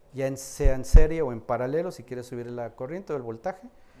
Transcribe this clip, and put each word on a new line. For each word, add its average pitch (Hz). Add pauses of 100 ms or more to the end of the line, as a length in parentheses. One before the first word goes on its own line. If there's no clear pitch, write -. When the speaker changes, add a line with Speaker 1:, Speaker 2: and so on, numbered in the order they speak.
(140)
Speaker 1:
ya 135
en, 135
sea -
en 131
serie 156
o 131
en 113
paralelo, 131
si 113
quieres 123
subir 120
la 120
corriente 156
o 143
el 131
voltaje. 117
Speaker 2:
Ujú. - (280)